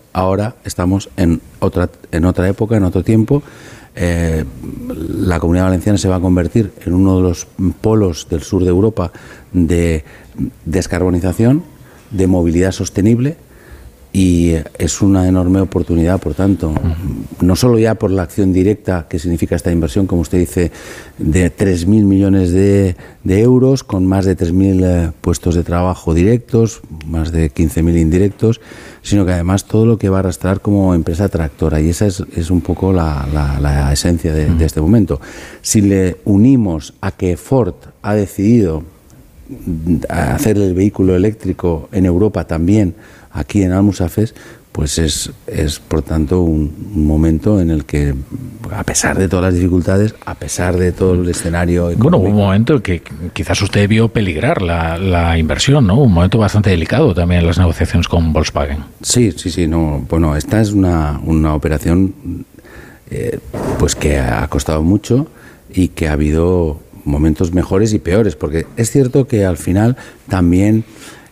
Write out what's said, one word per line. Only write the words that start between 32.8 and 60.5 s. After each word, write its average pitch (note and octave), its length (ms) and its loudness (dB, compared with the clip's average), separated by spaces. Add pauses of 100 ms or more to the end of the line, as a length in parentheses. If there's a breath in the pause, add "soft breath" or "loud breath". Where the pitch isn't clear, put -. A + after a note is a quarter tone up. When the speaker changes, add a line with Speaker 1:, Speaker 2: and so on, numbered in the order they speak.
Speaker 1:
la, D#2 420 0
la, C#2+ 280 -2
la C#2+ 320 0
esencia E2+ 400 0
de, D2+ 140 0
Speaker 2:
Ujú. E2 100 0
Speaker 1:
de D#2+ 80 2
este D#2 160 -2
momento. F2+ 400 2 (400 loud breath)
Si - 180 0
le F#2+ 460 2
unimos G#2 760 2
a G2 120 -6
que F2+ 260 -2
Ford A2+ 380 0 (260)
ha G#2 120 -2
decidido G2 680 2 (1300)
hacer F2+ 480 0
el G2 160 0
vehículo F#2+ 420 2
eléctrico F2+ 760 -2
en F#2 140 2
Europa F2+ 400 0
también, F2 500 0 (380 loud breath)
aquí F#2+ 300 -2
en F2+ 80 0
Almusafes, G2 600 0 (380 loud breath)
pues D2 260 -4
es, D#2+ 340 -2 (160)
es, D2+ 320 -4
por D#2 220 -4
tanto, D#2+ 400 0
un, D#2 320 0 (220)
un D#2 120 2
momento D#2+ 540 2
en E2 80 2
el D#2 160 -2
que, C#2+ 280 -2 (600)
a - 100 -8
pesar - 340 -2
de F#2+ 120 0
todas F2+ 160 0
las F#2 80 2
dificultades, F#2 600 2 (100)
a F2 100 -10
pesar F2+ 420 -4
de F2+ 160 2
todo F#2 220 2
el F2 140 0
escenario F2 540 0
Speaker 2:
Bueno, F2 140 -2
Speaker 1:
económico. A2+ 320 2
Speaker 2:
un G#2 80 2
momento G#2 380 2
en A#2 60 0
que F2 200 -4 (320)
quizás G2 280 -4
usted G2+ 280 0
vio A2 200 4
peligrar G2 520 -2
la, E2+ 360 -2
la E2+ 400 2
inversión, F#2+ 500 2
¿no? F2+ 140 2
Un A#2 120 4
momento F2+ 240 4
bastante G#2 340 2
delicado G2 420 2
también F2 280 2
en E2+ 60 2
las E2 100 2
negociaciones F2 520 0
con E2 220 2
Volkswagen. D2 480 -2 (220)
Speaker 1:
Sí, A2+ 340 0
sí, - 140 -8
sí, E2+ 180 -2
no, D#2 420 -2
bueno, D#2+ 280 2
esta G#2+ 240 0